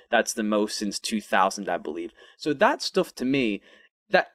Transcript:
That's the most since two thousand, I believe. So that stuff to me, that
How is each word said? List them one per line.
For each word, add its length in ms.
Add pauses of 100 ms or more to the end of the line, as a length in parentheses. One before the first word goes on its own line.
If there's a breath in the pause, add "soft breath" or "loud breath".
That's 220
the 100
most 360
since 220
two 200
thousand, 480
I 100
believe. 340 (260 loud breath)
So 160
that 280
stuff 340
to 100
me, 360 (480 soft breath)
that 260